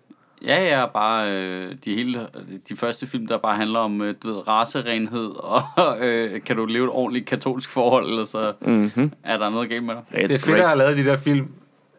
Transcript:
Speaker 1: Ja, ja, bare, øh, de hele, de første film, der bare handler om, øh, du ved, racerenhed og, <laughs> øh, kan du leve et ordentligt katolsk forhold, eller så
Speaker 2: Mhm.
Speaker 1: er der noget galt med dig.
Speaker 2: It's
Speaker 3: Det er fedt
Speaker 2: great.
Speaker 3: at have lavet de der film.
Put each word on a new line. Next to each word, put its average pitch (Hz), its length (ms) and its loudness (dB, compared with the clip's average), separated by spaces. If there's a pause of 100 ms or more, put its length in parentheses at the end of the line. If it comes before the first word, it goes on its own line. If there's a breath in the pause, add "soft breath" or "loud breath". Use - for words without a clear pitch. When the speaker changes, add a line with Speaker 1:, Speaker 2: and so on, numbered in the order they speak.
(440)
Speaker 1:
Ja, 156 340 2
ja, 123 80 2
bare, 107 460 0
øh, 92 420 -6 (100)
de 104 100 -2
hele, 120 320 -4 (420)
de 110 80 -10
første 117 300 -4
film, 117 200 -8
der 113 120 0
bare 107 180 0
handler 110 220 0
om, 104 240 0
øh, 104 200 -2
du 110 100 -6
ved, 98 160 -8
racerenhed 113 880 0
og, 120 260 0 (200)
<laughs> 127 240 2
øh, 113 360 0
kan 120 140 -2
du 113 80 0
leve 117 200 2
et 123 60 2
ordentligt 123 360 -2
katolsk 131 440 -4
forhold, 120 400 4
eller 110 140 0
så 107 360 -4
Speaker 2:
Mhm. 117 520 2 (120)
Speaker 1:
er 110 140 0
der 107 120 0
noget 113 180 -4
galt 120 160 -4
med 117 100 -4
dig. 120 160 -12
Speaker 2:
It's - 60 -6
Speaker 3:
Det 98 80 -2
er 98 40 -2 (100)
fedt 143 60 -6
Speaker 2:
great. 160 160 4
Speaker 3:
at 180 60 6
have 151 120 4
lavet 143 180 4
de 139 80 2
der 139 120 4
film. 143 320 0 (500)